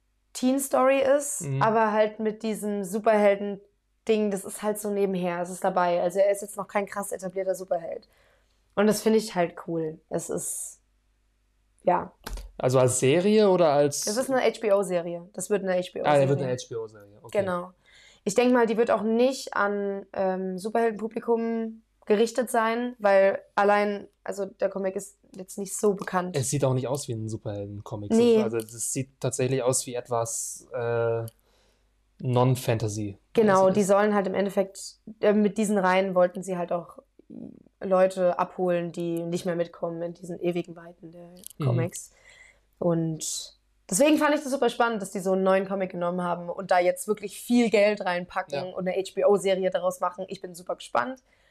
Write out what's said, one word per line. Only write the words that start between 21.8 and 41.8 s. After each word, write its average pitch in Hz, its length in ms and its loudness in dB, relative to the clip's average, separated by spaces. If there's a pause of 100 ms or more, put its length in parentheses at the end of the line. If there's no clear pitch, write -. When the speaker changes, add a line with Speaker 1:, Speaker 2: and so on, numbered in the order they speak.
Speaker 1:
gerichtet 226 440 0
sein, 233 480 -2
weil 196 420 4 (140)
allein, 202 540 2 (160)
also 196 220 -6
der 190 220 -4
Comic 190 280 -4
ist - 200 -12 (200)
jetzt 185 220 -16
nicht 196 180 -8
so 208 180 2
bekannt. 180 420 -4
Speaker 2:
Es 131 140 -2
sieht 143 140 0
auch 131 100 2
nicht 127 140 -2
aus 139 200 -4
wie 127 40 -4
ein 110 160 -6
Superhelden-Comic. 104 840 -8
Speaker 1:
Nee. 226 320 4
Speaker 2:
Also 117 160 -2
das 117 340 -8
sieht 135 180 -6 (100)
tatsächlich 127 420 -2
aus 127 240 0
wie 123 80 -12
etwas, - 800 -6
äh, 117 500 0 (920)
Non-Fantasy. 117 1000 0 (160)
Speaker 1:
Genau, 196 320 6
Speaker 2:
Also 190 80 4
Speaker 1:
die 208 60 2
Speaker 2:
das 190 80 2
Speaker 1:
sollen 202 260 4
halt 196 120 0
im 185 80 -4
Endeffekt, 190 640 -2 (240)
äh, 208 120 4
mit 208 260 2
diesen 214 200 0
Reihen 185 360 2
wollten 180 280 2
sie 185 140 -6
halt 175 160 -4
auch 170 260 -8 (840)
Leute 185 580 2
abholen, 175 540 -2
die 170 300 -4
nicht 170 220 -4
mehr 175 120 -2
mitkommen 170 460 -6
in 170 120 -8
diesen 170 260 -10
ewigen 175 360 -4
Weiten 170 360 -20
der 175 160 -20 (300)
Speaker 2:
Mhm. 156 60 -6
Speaker 1:
Comics. 123 460 -2 (680)